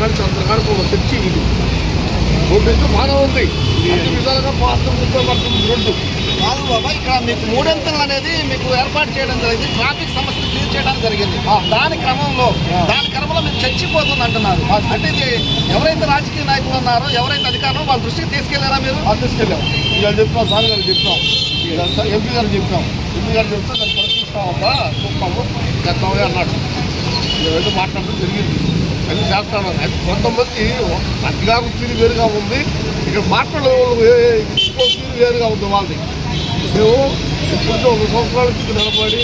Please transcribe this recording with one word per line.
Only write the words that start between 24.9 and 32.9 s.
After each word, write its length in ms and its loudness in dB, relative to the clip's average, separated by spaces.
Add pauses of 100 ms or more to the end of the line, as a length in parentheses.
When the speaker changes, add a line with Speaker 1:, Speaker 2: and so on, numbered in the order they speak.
Speaker 1:
చూస్తాము, 400 -2 (460)
చేస్తామని 420 0
అన్నాడు. 260 -2 (960)
ఇవన్నీ 320 0
మాట్లాడడం 420 -4
జరిగింది, 340 -2 (540)
అది 120 0 (100)
చేస్తాను. 360 -2 (160)
అది 120 -2 (120)
కొంతమంది 560 0 (640)
అధికారుల 500 0
తీరు 220 -4
వేరుగా 260 4 (140)
ఉంది, 200 -2 (480)